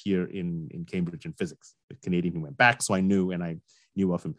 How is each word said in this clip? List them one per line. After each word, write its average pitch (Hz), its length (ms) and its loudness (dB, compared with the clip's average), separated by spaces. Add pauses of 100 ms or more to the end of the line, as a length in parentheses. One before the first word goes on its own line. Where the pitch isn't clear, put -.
here 92 240 2
in, 85 460 -6
in 85 140 -10
Cambridge 85 400 -4
in 78 80 -8
physics, - 420 -8 (160)
a - 40 -16
Canadian 87 400 0
who 82 60 -4
went 73 160 -10
back. 120 240 6
So 101 140 0
I 95 60 4
knew, 95 300 4
and 87 120 -4
I 85 140 -6 (380)
knew 95 160 2
of 87 120 -2
him. 78 160 -6